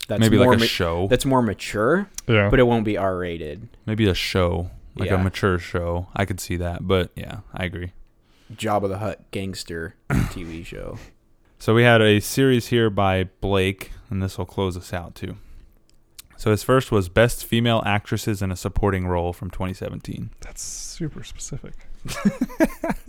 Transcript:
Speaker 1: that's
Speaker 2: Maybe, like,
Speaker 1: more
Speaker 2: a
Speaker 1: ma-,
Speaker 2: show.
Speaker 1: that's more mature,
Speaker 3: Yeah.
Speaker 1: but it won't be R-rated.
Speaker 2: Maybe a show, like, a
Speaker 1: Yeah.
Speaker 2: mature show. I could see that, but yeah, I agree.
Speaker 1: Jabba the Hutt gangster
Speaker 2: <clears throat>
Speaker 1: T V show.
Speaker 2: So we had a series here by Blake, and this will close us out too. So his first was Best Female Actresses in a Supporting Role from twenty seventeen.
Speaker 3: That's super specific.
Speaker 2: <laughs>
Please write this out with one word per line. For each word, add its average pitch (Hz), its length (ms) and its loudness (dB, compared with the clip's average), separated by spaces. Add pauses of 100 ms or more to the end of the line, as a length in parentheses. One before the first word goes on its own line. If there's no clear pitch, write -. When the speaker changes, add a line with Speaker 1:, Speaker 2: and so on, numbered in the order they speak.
Speaker 1:
that's 104 100 0
Speaker 2:
Maybe, 110 180 6
like, 98 100 8
Speaker 1:
more - 80 8
Speaker 2:
a 117 40 4
Speaker 1:
ma-, 113 60 4
Speaker 2:
show. 87 420 0
Speaker 1:
that's 123 180 2
more 131 160 4
mature, 117 680 0 (180)
Speaker 3:
Yeah. 104 220 4
Speaker 1:
but 131 100 6
it 127 40 10
won't 117 200 4
be 104 140 0
R-rated. 90 720 -4 (160)
Speaker 2:
Maybe 107 240 2
a 90 40 4
show, 87 560 0 (280)
like, 95 120 -2
a 98 40 4
Speaker 1:
Yeah. 92 100 4
Speaker 2:
mature 95 340 2
show. 87 560 -4
I 101 120 0
could 92 160 -8
see 87 160 -6
that, 87 280 -6
but 92 300 2
yeah, - 240 -12 (140)
I 95 100 -6
agree. 90 300 -8 (600)
Speaker 1:
Jabba 104 360 -2
the 95 80 -4
Hutt - 340 -8
gangster 90 640 -8 (140)
Speaker 2:
<clears throat> - 220 0
Speaker 1:
T 87 120 -12
V 82 200 -12
show. - 340 -12 (600)
Speaker 2:
So 110 160 2
we 120 80 8
had 117 180 8
a 107 180 6
series 131 480 2
here 117 220 2
by 95 360 2 (160)
Blake, 98 500 0 (180)
and 95 140 -4
this 95 140 -6
will 92 80 -6
close 95 300 -2
us 87 160 -12
out 85 240 -10
too. 101 220 -12 (1000)
So 110 140 0
his 101 120 2
first 131 280 2
was 98 180 2
Best 117 360 4
Female 117 400 2
Actresses 104 560 -2
in 95 100 -2
a 90 40 -4
Supporting 95 520 0
Role 87 260 0
from 92 180 -10
twenty 92 220 -6
seventeen. 101 580 -10 (100)
Speaker 3:
That's - 220 -14
super - 600 -10
specific. - 500 -12 (320)
Speaker 2:
<laughs> - 640 -2 (400)